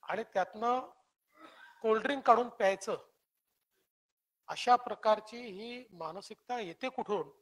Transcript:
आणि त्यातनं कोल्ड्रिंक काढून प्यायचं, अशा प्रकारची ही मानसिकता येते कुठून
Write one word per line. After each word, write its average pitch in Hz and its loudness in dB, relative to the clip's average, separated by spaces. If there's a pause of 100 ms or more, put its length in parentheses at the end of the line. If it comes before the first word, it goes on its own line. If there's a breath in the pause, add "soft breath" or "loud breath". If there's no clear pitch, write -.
आणि 190 -6
त्यातनं 226 -2 (1000 loud breath)
कोल्ड्रिंक 262 2
काढून 240 8
प्यायचं, 196 0 (1500)
अशा 240 4
प्रकारची 214 0
ही 240 -12
मानसिकता 185 -10
येते 202 -8
कुठून 208 -4 (120)